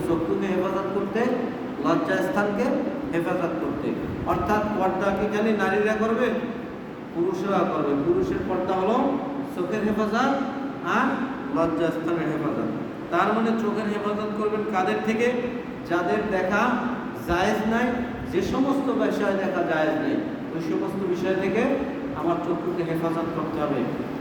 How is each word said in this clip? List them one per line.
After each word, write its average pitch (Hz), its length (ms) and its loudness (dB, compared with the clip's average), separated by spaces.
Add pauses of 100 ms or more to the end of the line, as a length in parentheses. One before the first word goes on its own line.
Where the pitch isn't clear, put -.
চক্ষুকে 165 400 0
হেফাজত 185 480 0
করতে, 202 240 -2 (640)
লজ্জাস্থানকে 190 800 0 (500)
হেফাজত 170 480 0
করতে। - 320 -2 (320)
অর্থাৎ 208 380 2 (160)
পর্দা 185 320 2
কি 208 260 0
খালি 220 140 4
নারীরা 208 420 2
করবে? 226 340 2 (880)
পুরুষরা 185 420 0
করবে। 143 480 2
পুরুষের 175 420 2
পর্দা 185 260 0
হলো 233 440 2 (380)
চোখের 208 280 -2
হেফাজত 214 500 2 (540)
আর 262 440 0 (240)
লজ্জাস্থানের 160 720 2
হেফাজত। 147 420 0 (420)
তার 196 220 2
মানে 226 180 4 (100)
চোখের 208 260 0
হেফাজত 208 500 -2
করবেন 214 220 0 (140)
কাদের 202 220 2 (100)
থেকে? 226 260 2 (580)
যাদের 180 280 2 (140)
দেখা 196 380 2 (580)
জায়েজ 202 420 2
নাই, 240 220 2 (400)
যে 175 100 2
সমস্ত 269 480 2
বিষয় 202 440 2
দেখা 180 300 0
জায়েজ 156 380 2
নাই, - 140 0 (400)
ওই 165 60 -2
সমস্ত 185 480 0
বিষয় 185 260 0
থেকে 196 260 2 (540)
আমার 165 200 0
চক্ষুকে 170 480 -2
হেফাজত 160 520 -2
করতে 156 260 -2
হবে। 143 180 0 (420)